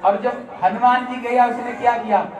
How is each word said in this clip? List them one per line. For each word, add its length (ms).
और 160
जब 260
हनुमान 420
जी 240
गया, 160
उसने 260
क्या 260
किया? 300